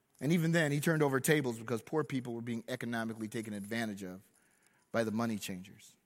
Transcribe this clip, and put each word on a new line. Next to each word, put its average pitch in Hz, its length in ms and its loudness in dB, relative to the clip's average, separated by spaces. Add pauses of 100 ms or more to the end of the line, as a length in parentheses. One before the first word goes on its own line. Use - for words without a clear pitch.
(200)
And 139 140 2
even 165 200 4
then, 160 180 4
he 147 80 2
turned 156 240 4
over 135 160 4
tables 135 400 2
because 113 240 -4
poor 156 200 -2
people 127 300 -4
were 117 80 -6
being 117 260 -4
economically 113 600 -4
taken 110 260 -6
advantage 104 480 -4
of 92 200 -10 (720)
by 117 120 2
the 110 80 0
money 113 260 0
changers. - 560 -10 (120)